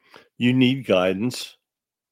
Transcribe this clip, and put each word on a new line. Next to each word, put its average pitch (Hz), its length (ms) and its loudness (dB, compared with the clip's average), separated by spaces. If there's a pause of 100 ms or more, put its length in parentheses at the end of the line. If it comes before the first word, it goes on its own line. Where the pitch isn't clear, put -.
(380)
You 123 160 0
need 131 320 2
guidance 95 720 -2 (540)